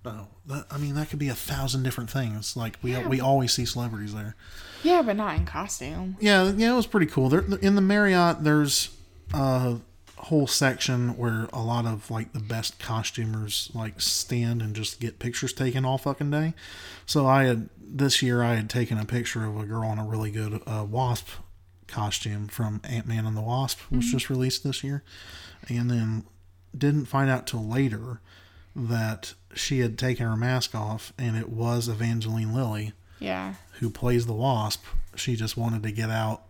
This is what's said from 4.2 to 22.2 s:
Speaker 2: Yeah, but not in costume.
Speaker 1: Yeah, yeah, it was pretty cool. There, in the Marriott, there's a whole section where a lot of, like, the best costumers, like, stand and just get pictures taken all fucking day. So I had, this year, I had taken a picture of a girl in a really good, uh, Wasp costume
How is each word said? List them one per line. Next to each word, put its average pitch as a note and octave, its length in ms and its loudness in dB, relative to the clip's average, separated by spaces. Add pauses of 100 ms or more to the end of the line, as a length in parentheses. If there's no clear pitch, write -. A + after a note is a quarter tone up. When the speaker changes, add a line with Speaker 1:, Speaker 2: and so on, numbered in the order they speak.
Speaker 2:
Yeah, F4 180 8
but A3+ 160 2
not G#3+ 200 0
in F3 100 2
costume. F3+ 720 -6
Speaker 1:
Yeah, G3 320 6
yeah, A3+ 200 4
it B3+ 40 4
was A3+ 100 2
pretty F#3 200 4
cool. C3 240 4
There, D#3+ 100 6 (220)
in G3 120 6
the G3+ 60 8
Marriott, F#3+ 640 6
there's D3+ 460 4 (420)
a B2+ 460 2 (400)
whole D3+ 280 2
section B2 720 2
where A2+ 380 0
a B2+ 80 -4
lot A#2 240 0
of, A2 240 -4
like, A2 240 -6
the A2+ 60 -4
best A2 380 -6
costumers, A2 920 -4
like, A2+ 260 -8
stand A#2 600 0
and G#2+ 160 -4
just G#2+ 240 -6
get A#2 180 -6
pictures B2 360 -4
taken C3 320 0
all C3 100 0
fucking C#3+ 340 -2
day. D#3 220 0 (540)
So C#3+ 200 4
I C3+ 180 8
had, A#2 260 2 (100)
this C#3 400 2
year, A#2+ 220 4
I A#2+ 140 4
had A2 120 0
taken A#2 300 0
a G#2+ 80 -2
picture A#2 400 -2
of G#2+ 120 -4
a G#2+ 60 -4
girl A2 260 -2
in A2 80 -2
a A2 60 -2
really A2 260 -2
good, G#2+ 360 -4
uh, A2 200 -2
Wasp A#2+ 420 0 (580)
costume G#2 640 -4